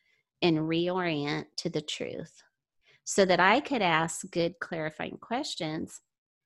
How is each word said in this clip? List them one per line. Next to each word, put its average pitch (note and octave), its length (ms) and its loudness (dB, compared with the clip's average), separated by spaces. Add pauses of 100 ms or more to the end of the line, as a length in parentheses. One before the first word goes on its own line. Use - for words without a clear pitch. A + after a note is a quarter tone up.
(420)
and E3 160 4
reorient D#3+ 880 -2 (100)
to - 120 -6
the D#3 140 -4
truth - 600 -10 (600)
so - 200 4
that F3+ 160 4
I G3+ 200 6
could C#4 220 -2
ask E3+ 480 0
good E3+ 300 -2
clarifying - 580 -8
questions F3 840 -6 (460)